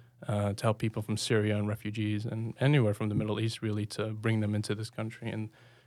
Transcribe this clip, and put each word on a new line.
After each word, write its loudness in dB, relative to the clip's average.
uh, 2
to -4
help 2
people -2
from -2
Syria 2
and 0
refugees -2
and -4
anywhere 6
from -2
the 0
Middle 0
East, -2
really, 0
to -4
bring 2
them 2
into 0
this -6
country. -8
And -6